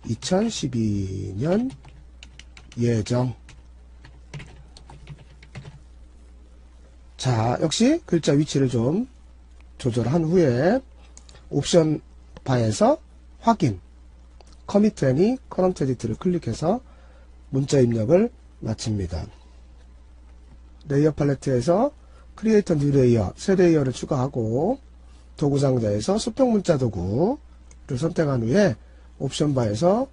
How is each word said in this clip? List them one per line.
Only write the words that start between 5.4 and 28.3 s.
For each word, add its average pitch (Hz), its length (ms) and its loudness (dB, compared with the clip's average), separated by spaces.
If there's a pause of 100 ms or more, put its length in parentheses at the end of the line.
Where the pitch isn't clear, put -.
자, 117 440 0
역시 247 440 2
글자 160 280 0
위치를 139 360 0
좀 135 380 -2 (720)
조절한 123 460 0
후에 165 540 2 (720)
옵션 156 520 0 (420)
바에서 127 560 2 (400)
확인, 143 400 0 (920)
Commit 202 360 2
Any 180 320 2 (140)
Current 180 320 0
Edit를 120 340 -4
클릭해서 175 640 -2 (680)
문자 139 300 0
입력을 127 500 2 (300)
마칩니다. 98 680 -6 (1600)
레이어 147 260 2
팔레트에서 143 800 0 (460)
Create 208 380 2
New 143 200 0
Layer, 120 420 4
새 196 180 0
레이어를 156 380 4
추가하고 139 840 -2 (580)
도구 143 200 0
상자에서 127 600 0
수평 240 340 0
문자 180 260 2
도구를 123 1200 -4
선택한 143 460 -2